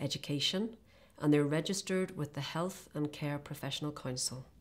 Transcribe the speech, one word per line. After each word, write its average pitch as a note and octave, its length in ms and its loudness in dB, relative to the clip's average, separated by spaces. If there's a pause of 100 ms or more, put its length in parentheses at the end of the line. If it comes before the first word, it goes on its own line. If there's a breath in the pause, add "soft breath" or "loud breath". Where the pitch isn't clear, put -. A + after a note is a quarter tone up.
education, D3 760 0 (420 loud breath)
and D3+ 140 6
they're D3 120 8
registered F#3 720 0
with D3 180 -4
the C#3+ 60 -4
Health E3+ 540 -4
and D3 180 0
Care D3 260 -2
Professional C#3+ 520 -4
Council. C3 560 -4 (140)